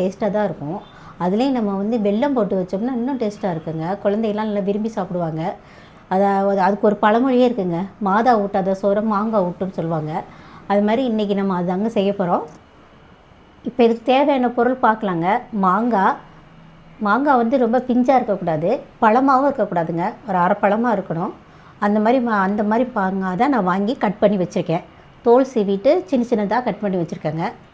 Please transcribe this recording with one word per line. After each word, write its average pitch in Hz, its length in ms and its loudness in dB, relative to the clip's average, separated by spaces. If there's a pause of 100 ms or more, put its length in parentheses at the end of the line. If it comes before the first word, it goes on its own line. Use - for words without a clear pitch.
டேஸ்ட்டாக 196 300 -2
தான் 208 140 0
இருக்கும். 165 360 -6 (400)
அதுலேயும் 220 360 0
நம்ம 202 200 -2
வந்து 214 220 -2
வெல்லம் 214 340 0
போட்டு 202 280 0
வச்சோம்னா 196 380 -4
இன்னும் 254 200 -4
டேஸ்ட்டாக 208 360 -4
இருக்குங்க. 160 500 -6
குழந்தையெல்லாம் 214 460 -2
நல்லா 202 100 -2
விரும்பி 202 280 -2
சாப்பிடுவாங்க. 175 680 -4 (520)
அதாவது, 196 520 2
அதுக்கு 202 260 2
ஒரு 208 100 2
பழமொழியே 247 520 4
இருக்குங்க, 185 380 -2 (120)
"மாதா 220 400 2
ஊட்டாத 196 440 -2
சோறை 202 200 0
மாங்காய் 214 400 0
ஊட்டும்னு" 180 380 -6
சொல்லுவாங்க. 160 440 -4 (420)
அது 202 160 2
மாதிரி 226 220 2
இன்னைக்கு 214 300 0
நம்ம 196 280 0
அதாங்க 185 240 -2
செய்ய 202 320 0
போறோம். 196 260 0 (1200)
இப்போ 240 200 0
இதுக்கு 226 180 2 (100)
தேவையான 269 360 2
பொருள் 240 340 0
பார்க்கலாங்க. 214 580 0 (120)
மாங்காய், 208 640 2 (840)
மாங்காய் 254 380 2
வந்து 233 220 2
ரொம்ப 247 300 2
பிஞ்சா 247 320 4
இருக்கக்கூடாது, 175 600 -2 (220)
பழமாவும் 262 480 4
இருக்கக்கூடாதுங்க. 175 640 -2 (160)
ஒரு 190 100 0
அரை 180 240 2
பழமா 220 360 0
இருக்கணும். 185 360 -6 (520)
அந்த 208 180 2
மாதிரி 240 220 2
மா-, 214 200 0
அந்த 208 160 0
மாதிரி 233 320 0
மாங்காய் 190 420 -2
தான் 262 180 2
நான் 214 100 2
வாங்கி 196 320 0
கட் 202 220 -2
பண்ணி 208 180 2
வச்சுருக்கேன். 165 460 -2 (400)
தோல் 247 320 6
சீவிட்டு 214 500 0
சின்ன 247 260 0
சின்னதா 214 320 0
கட் 202 180 -4
பண்ணி 190 160 -2
வச்சுருக்கேங்க. 160 560 -4 (220)